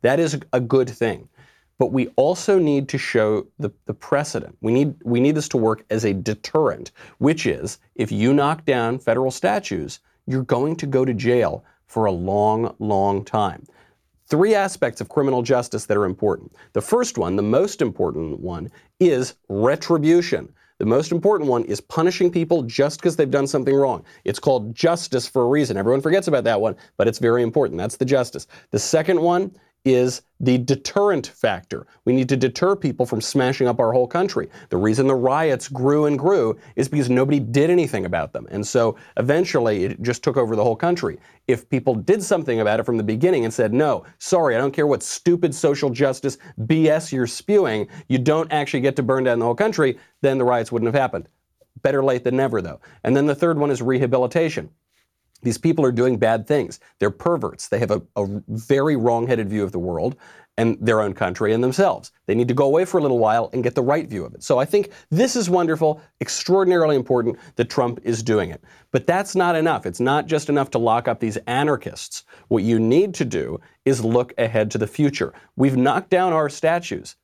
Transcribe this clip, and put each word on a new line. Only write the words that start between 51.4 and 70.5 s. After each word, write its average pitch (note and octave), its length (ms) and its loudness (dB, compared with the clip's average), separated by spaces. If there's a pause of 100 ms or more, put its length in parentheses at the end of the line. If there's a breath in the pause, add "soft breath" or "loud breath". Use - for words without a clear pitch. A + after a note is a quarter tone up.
Better C3+ 220 2
late B2 200 0
than B2+ 140 0
never, A#2 240 0
though. E2+ 180 -10 (240 soft breath)
And C3 120 2
then C#3+ 100 4
the D3 100 2
third E3 220 0
one D3 140 0
is B2 100 -2
rehabilitation. B2+ 880 0 (720)
These A#2+ 160 -2
people D#3+ 280 2
are B2+ 60 4
doing B2 260 2
bad A2 300 0
things. - 320 -2 (200 soft breath)
They're G#2 120 2
perverts. - 560 -4
They B2+ 120 -2
have G#2+ 120 0
a, G2 100 -2 (140)
a G#2 100 -2 (220)
very C3+ 480 0
wrong-headed A#2 540 0
view G#2+ 120 -2
of G2 120 -4
the F2+ 60 -4
world F2+ 360 -4 (420 loud breath)
and A2+ 220 0
their A2 220 2
own G2+ 120 -2
country G2 380 -2
and A2+ 100 0
themselves. C3 520 0 (140)
They G#2 80 0
need A#2+ 120 0
to B2 60 0
go C#3 100 2
away D3+ 220 2
for F#3 120 -2
a E3 40 2
little C3+ 180 0
while A2+ 320 2
and C3 100 -4
get A#2+ 140 -2
the C3+ 60 0
right C#3+ 260 0
view G2 160 -8
of B1 100 -14
it. - 80 -20
So C3+ 180 0
I C3+ 40 2
think G3+ 280 0 (180 loud breath)
this A#3+ 260 2
is G#3+ 140 -2
wonderful, D#3+ 500 2 (220 loud breath)
extraordinarily F3 760 2
important A#2+ 420 0 (200 loud breath)
that A#2+ 120 0
Trump A#2+ 360 -2
is A2 180 -2
doing G#2+ 280 0
it. - 120 -16 (280 soft breath)
But B2+ 140 0
that's F#3+ 300 -2
not F3 220 2
enough. D#3 280 0
It's F2+ 140 -8
not C#3 280 0
just D#3 200 -2
enough C#3+ 240 0